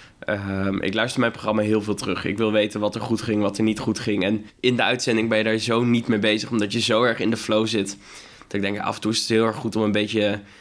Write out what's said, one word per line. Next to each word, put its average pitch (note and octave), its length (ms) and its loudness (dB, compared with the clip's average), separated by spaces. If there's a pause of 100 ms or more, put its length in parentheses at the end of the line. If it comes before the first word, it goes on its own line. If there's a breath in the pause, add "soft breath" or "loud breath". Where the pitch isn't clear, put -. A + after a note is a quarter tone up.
(180 loud breath)
Ehm, G2 580 -2
ik F#2+ 180 -2
luister A#2+ 260 0
mijn A#2 120 2
programma A2 300 -2
heel G#2+ 200 2
veel G#2 120 -2
terug. G2 300 -6
Ik G2+ 120 -2
wil A2 160 0
weten G#2+ 280 0
wat G#2 140 -2
er A2+ 60 -6
goed A2 220 -2
ging, G#2+ 200 0
wat G2 160 -2
er A2 60 2
niet A2 140 2
goed G#2+ 200 -2
ging. G2+ 260 -2
En G#2 220 0 (140 loud breath)
in B2 160 2
de A#2+ 60 2
uitzending A2+ 460 0
ben A2 100 2
je A2 60 2
daar A2 140 2
zo A#2 260 0
niet A#2 220 2
mee A2 120 2
bezig, A2 320 0
omdat G#2+ 220 0
je A#2 80 0
zo A2 220 2
erg A#2 160 2
in G2 120 0
de A2+ 60 0
flow A2 300 0
zit. G#2 320 -2 (400 loud breath)
Dat - 160 -20
ik G2+ 60 0
denk, G2+ 180 -2
af G2+ 160 -4
en - 60 -12
toe G#2+ 120 -2
is A2+ 80 0
het - 80 -6
heel A2+ 160 4
erg A2 120 0
goed G#2+ 200 -4
om A2 60 2
een G#2+ 100 2
beetje, G#2 480 0 (200 loud breath)